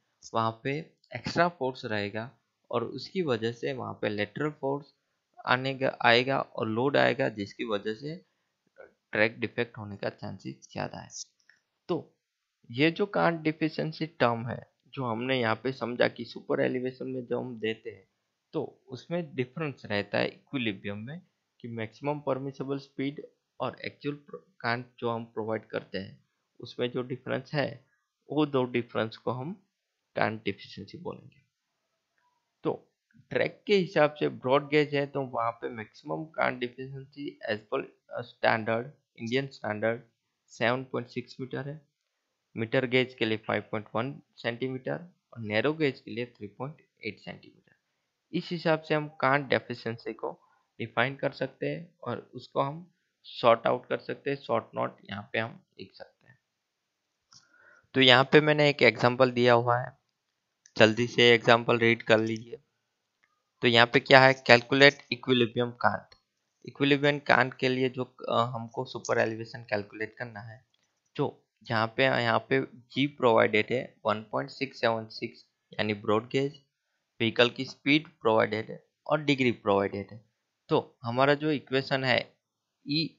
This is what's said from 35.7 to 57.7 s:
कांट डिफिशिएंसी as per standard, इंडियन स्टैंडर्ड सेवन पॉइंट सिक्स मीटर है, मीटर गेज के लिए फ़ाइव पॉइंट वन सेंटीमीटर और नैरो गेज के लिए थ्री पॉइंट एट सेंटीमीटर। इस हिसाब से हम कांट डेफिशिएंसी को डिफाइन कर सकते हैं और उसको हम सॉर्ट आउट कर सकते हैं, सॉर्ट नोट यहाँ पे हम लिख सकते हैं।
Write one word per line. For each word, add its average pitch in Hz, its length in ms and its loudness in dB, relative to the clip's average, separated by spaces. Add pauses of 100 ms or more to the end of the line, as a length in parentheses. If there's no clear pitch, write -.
कांट 127 240 -2
डिफिशिएंसी 135 800 -12 (120)
as 107 80 -2 (140)
per 135 80 -2 (420)
standard, 113 640 -2 (280)
इंडियन 123 300 -4
स्टैंडर्ड 113 540 -4 (500)
सेवन 123 320 0
पॉइंट 123 260 -8
सिक्स - 320 -12
मीटर 131 280 -10
है, 151 120 -14 (760)
मीटर 113 300 0
गेज 123 280 0
के 117 120 -2
लिए 110 120 0
फ़ाइव 107 340 -2
पॉइंट 107 240 -6
वन 131 200 -4 (220)
सेंटीमीटर 131 560 -6 (400)
और 120 80 -14
नैरो 110 320 0
गेज 151 260 -2
के - 120 -16
लिए 117 140 -6 (120)
थ्री 104 100 -12
पॉइंट 139 340 -12 (240)
एट 104 140 -10
सेंटीमीटर। - 560 -20 (580)
इस 170 180 -6
हिसाब 156 300 0
से 160 120 -4
हम 151 140 0 (140)
कांट 139 260 2
डेफिशिएंसी 117 640 -2
को - 180 -8 (480)
डिफाइन 120 360 -2
कर 135 160 -4
सकते 143 360 -8
हैं 165 260 -10 (100)
और - 300 -8
उसको 135 280 -4
हम 156 280 -6 (360)
सॉर्ट - 420 4
आउट 127 180 0
कर 123 120 -2
सकते 127 320 -8
हैं, 139 80 -4
सॉर्ट 113 280 -2 (100)
नोट 120 220 -4 (120)
यहाँ 101 240 -12
पे 113 60 -2
हम 113 200 -6 (200)
लिख 98 140 -20
सकते - 340 -20
हैं। - 120 -20 (1600)